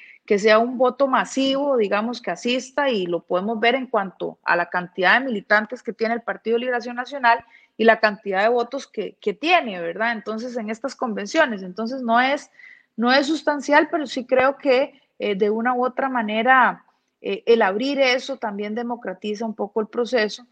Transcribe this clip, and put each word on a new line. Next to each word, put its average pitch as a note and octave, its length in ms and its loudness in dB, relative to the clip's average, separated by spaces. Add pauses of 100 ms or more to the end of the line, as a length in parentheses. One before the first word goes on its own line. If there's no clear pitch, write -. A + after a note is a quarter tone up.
(240)
que G3+ 140 2
sea G#3+ 200 6
un A#3+ 200 0
voto B3+ 280 2
masivo, C4+ 680 0
digamos, A3 460 -2
que F#3+ 80 -6
asista, B3 580 -2
y G3+ 180 0
lo E3+ 140 -2
podemos G#3 400 -2
ver A#3 140 4
en B3+ 120 -4
cuanto F#3 560 -4
a E3+ 140 2
la F3 140 -2
cantidad G3 500 0
de C4+ 60 -6
militantes G#3+ 560 -2
que A3+ 100 -8
tiene A3+ 220 -4
el A3 80 -6
Partido G#3 320 -4
de A#3+ 60 0
Liberación A#3+ 360 -6
Nacional B3 480 0 (320)
y A3 80 0
la A3 160 6
cantidad G3+ 420 0
de A3 60 4
votos A#3+ 380 -2
que, - 340 -8
que G3+ 140 -4
tiene, C#4+ 460 0
¿verdad? F#3+ 320 -4
Entonces, A3 440 -8
en A3 140 -6
estas A#3 260 -8
convenciones. G#3+ 640 -2
Entonces, A3+ 380 -8
no A#3 200 2
es, C#4 300 -2 (460)
no A#3+ 160 2
es C4+ 140 4
sustancial, D4 640 2
pero D4+ 160 -2
sí B3 200 -6
creo C4 300 2
que, C4+ 420 0 (200)
eh, G#3 160 -2
de G#3 160 0
una A3+ 240 -2
u B3 100 0
otra C4 240 -2
manera, A3+ 800 2 (340)
eh, - 240 -6
el A#3 160 6
abrir A#3+ 400 0
eso B3+ 380 0
también G#3 360 -6
democratiza A3 720 -8
un A3 100 -6
poco G#3 280 -4
el - 60 -6
proceso A3+ 640 -2